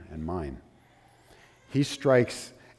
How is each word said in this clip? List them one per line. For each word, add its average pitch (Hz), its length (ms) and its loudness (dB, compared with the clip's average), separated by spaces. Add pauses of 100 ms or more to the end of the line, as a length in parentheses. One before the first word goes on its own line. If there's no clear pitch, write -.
and 80 160 -10
mine. 80 360 -6 (1080)
He 139 140 2
strikes - 720 2 (260)